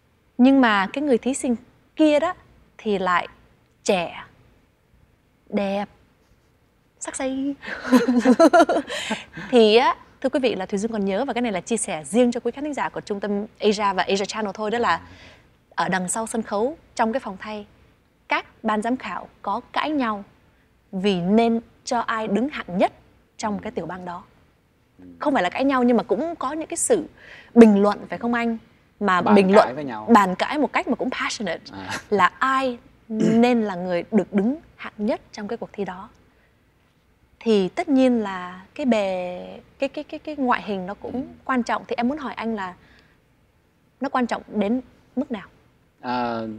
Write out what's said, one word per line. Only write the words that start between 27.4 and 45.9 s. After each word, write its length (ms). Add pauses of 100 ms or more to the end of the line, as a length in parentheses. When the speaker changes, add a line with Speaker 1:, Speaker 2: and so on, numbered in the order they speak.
Speaker 1:
bình 280
luận, 160 (100)
phải 100
không 160
anh? 240 (420)
Mà 200
Speaker 2:
Bàn 140
Speaker 1:
bình 200
luận, 120
Speaker 2:
cãi 80
với 100
nhau. 300
Speaker 1:
bàn 200
cãi 240
một 140
cách 160
mà 60
cũng 160
passionate 500 (120)
Speaker 2:
À. 180 (200)
Speaker 1:
là 160 (120)
ai 400 (140)
<clears throat> 160
nên 540
là 120
người 380
được 200
đứng 240 (200)
hạng 200
nhất 240 (120)
trong 160
cái 80
cuộc 160
thi 120
đó. 240 (1300)
Thì 280
tất 200
nhiên 340
là 400 (120)
cái 120
bề, 600 (320)
cái, 100
cái, 160
cái, 140
cái 180
ngoại 260
hình 240
nó 80
cũng 180
Speaker 2:
Ừ. 80 (240)
Speaker 1:
quan 180
trọng. 260
Thì 80
em 120
muốn 100
hỏi 160
anh 220
là 180 (1300)
nó 80
quan 180
trọng 220
đến 320 (360)
mức 160
nào? 160 (520)